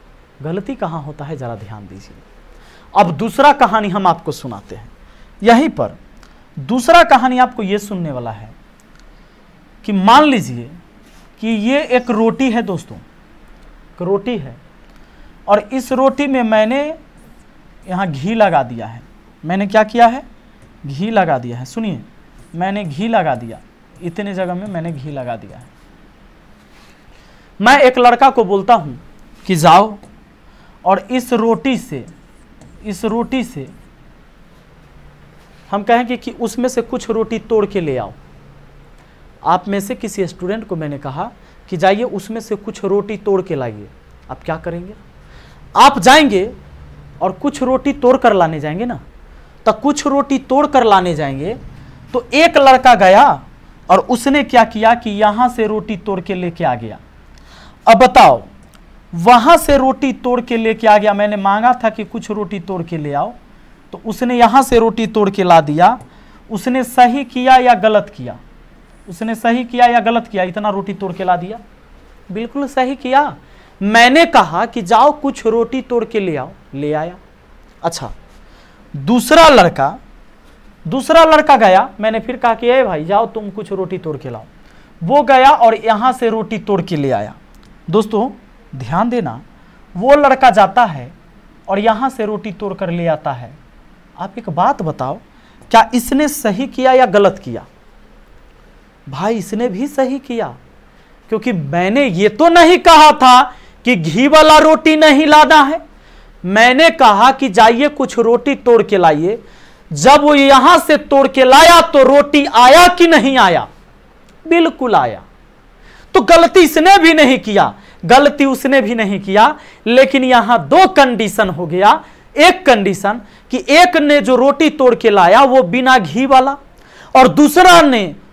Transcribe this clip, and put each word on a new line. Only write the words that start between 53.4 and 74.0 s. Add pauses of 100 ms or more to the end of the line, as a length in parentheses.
और
उसने
क्या
किया
कि
यहाँ
से
रोटी
तोड़
के
लेके
आ
गया। (880)
अब
बताओ, (720)
वहाँ
से
रोटी
तोड़
के
लेके
आ
गया,
मैंने
मांगा
था
कि
कुछ
रोटी
तोड़
के
ले
आओ, (600)
तो
उसने
यहाँ
से
रोटी
तोड़
के
ला
दिया। (520)
उसने
सही
किया
या
गलत
किया? (720)
उसने
सही
किया
या
गलत
किया?
इतना
रोटी
तोड़
के
ला
दिया, (720)
बिल्कुल
सही
किया। (460)
मैंने